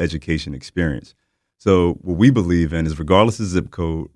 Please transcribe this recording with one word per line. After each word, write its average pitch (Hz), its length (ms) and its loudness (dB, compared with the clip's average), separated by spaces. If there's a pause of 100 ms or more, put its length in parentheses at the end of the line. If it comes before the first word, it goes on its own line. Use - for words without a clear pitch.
education 80 520 -4
experience. 71 600 -6 (440)
So 90 420 2
what 90 160 -6
we 113 140 6
believe 85 420 2
in 82 140 -2
is 78 120 -6
regardless 98 400 2
of 107 80 -4
zip 90 240 -2
code 82 460 -6